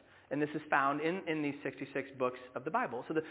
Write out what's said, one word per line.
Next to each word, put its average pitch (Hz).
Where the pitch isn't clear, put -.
And 147
this 147
is 151
found 143
in, 170
in 156
these 143
sixty-six 135
books 127
of 123
the 160
Bible. 151
So 165
the, 156